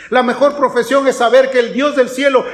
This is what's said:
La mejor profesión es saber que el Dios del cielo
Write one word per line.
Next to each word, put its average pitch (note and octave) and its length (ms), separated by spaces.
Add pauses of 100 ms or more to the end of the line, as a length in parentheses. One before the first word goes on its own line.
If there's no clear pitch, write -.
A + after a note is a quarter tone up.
(120)
La B3 100
mejor B3 360
profesión C4+ 500
es B3 80
saber B3+ 340
que B3+ 80
el A3+ 160
Dios C#4 220
del B3+ 140
cielo C4+ 440